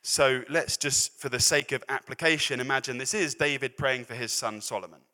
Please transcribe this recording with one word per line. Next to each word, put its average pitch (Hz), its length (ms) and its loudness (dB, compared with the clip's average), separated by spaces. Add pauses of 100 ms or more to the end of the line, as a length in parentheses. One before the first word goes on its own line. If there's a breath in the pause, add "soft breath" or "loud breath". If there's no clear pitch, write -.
So 131 480 4
let's 151 280 0
just, - 420 0
for 139 100 -8
the 120 100 -2
sake 143 320 4
of 131 180 -2
application, 143 680 0
imagine 131 380 0
this 131 160 -4
is 175 220 0
David 139 420 0
praying 127 280 0
for 117 100 -12
his 117 160 -6
son 110 280 -4
Solomon. 90 420 -8 (120)